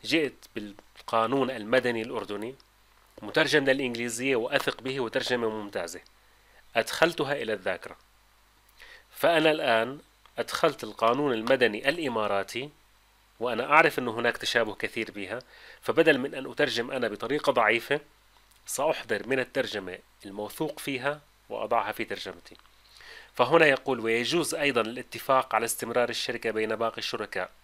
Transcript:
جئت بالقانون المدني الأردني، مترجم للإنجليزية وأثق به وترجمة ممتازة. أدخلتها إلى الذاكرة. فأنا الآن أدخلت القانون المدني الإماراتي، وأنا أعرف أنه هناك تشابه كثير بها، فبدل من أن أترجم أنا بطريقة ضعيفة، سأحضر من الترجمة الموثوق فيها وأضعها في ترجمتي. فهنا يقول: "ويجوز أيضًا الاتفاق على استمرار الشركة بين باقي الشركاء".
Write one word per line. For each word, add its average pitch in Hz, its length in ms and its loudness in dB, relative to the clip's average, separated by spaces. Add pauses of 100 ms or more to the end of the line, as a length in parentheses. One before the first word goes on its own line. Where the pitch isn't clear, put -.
جئت 139 500 -2
بالقانون 113 960 -2
المدني 117 520 0
الأردني، 110 520 -6 (680)
مترجم 143 420 2
للإنجليزية 127 720 0
وأثق 127 460 -2
به 131 180 -4
وترجمة 120 480 0
ممتازة. 98 520 -8 (760)
أدخلتها 160 560 2
إلى 123 200 -4
الذاكرة. 98 440 -6 (1120)
فأنا 160 400 4
الآن 135 480 2 (400)
أدخلت - 460 0
القانون 123 480 2
المدني 117 560 2
الإماراتي، 117 840 -2 (680)
وأنا 117 240 -2
أعرف 147 340 6
أنه 120 200 -4
هناك 120 180 2
تشابه 110 380 0
كثير 107 360 -6
بها، 101 280 -10 (420)
فبدل 143 380 4
من 127 160 -4
أن 135 160 -10
أترجم 123 400 0
أنا 127 180 -2
بطريقة 120 440 0
ضعيفة، 117 480 2 (680)
سأحضر 135 600 -2
من 131 120 0
الترجمة 104 600 -4 (280)
الموثوق 104 520 -8
فيها 143 420 -4 (280)
وأضعها 110 440 -2
في 110 120 -6
ترجمتي. 95 520 -12 (800)
فهنا 151 320 6
يقول: 131 340 2
"ويجوز 120 540 0
أيضًا 143 260 2
الاتفاق 123 760 0
على 110 100 2
استمرار 117 440 0
الشركة 117 420 -4
بين 110 260 0
باقي 113 220 -2
الشركاء". 104 520 -6 (140)